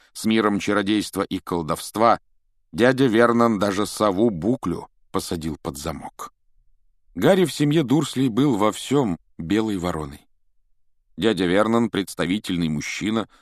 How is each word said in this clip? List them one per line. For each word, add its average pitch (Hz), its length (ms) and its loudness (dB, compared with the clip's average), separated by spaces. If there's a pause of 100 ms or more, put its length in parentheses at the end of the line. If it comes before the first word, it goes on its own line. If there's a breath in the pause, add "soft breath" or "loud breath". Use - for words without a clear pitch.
(140 soft breath)
с - 120 -10
миром 107 340 2
чародейства 101 600 -2
и 92 180 -4
колдовства, 85 800 0 (520)
дядя 131 340 4
Вернон 117 540 4
даже 101 260 0
сову 107 440 2
Буклю 90 600 -4 (220)
посадил 80 460 -6
под 71 200 -10
замок. - 560 -12 (840)
Гарри 170 300 4
в 131 80 -6
семье 147 300 2
Дурслей 131 460 0
был 123 260 2
во 104 160 2
всем 120 480 0 (180)
белой 101 400 -2
вороной. 80 500 -6 (880)
Дядя 92 280 0
Вернон — 107 460 2
представительный 90 800 -2
мужчина 92 580 -4 (140 soft breath)